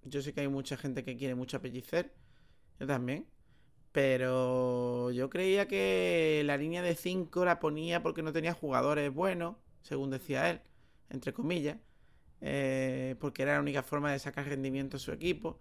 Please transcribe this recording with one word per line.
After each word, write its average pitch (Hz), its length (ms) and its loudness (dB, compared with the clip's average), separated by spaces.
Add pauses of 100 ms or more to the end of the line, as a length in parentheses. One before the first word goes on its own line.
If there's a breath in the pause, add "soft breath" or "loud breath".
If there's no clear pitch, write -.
yo 139 180 -4
sé 139 140 -6
que 143 80 -2
hay 139 60 0
mucha 139 280 -2
gente 131 260 -4
que 123 140 -6
quiere 127 180 -2
mucho 123 220 -4
a 127 40 -2
Pellicer, 127 520 -2 (640)
yo 135 80 -6
también, 135 400 -2 (640)
pero 127 1200 2
yo 131 180 -2
creía 190 360 4
que 180 800 4
la 143 140 2
línea 165 240 -2
de 170 120 2
cinco 180 520 0
la 170 120 4
ponía 160 440 0
porque 165 200 -2
no 156 100 -2
tenía 165 200 2
jugadores 143 600 2
buenos, 175 440 -2 (240)
según 135 300 -4
decía 135 400 0
él, 165 100 -4 (480)
entre 131 240 -6
comillas, 151 460 -2 (640)
eh, 131 760 -2
porque 135 240 -4
era 143 120 4
la 147 60 4
única 143 220 0
forma 147 300 0
de 139 60 0
sacar 139 280 -6
rendimiento 135 520 -4
a - 20 -6
su - 120 -6
equipo. 165 480 -2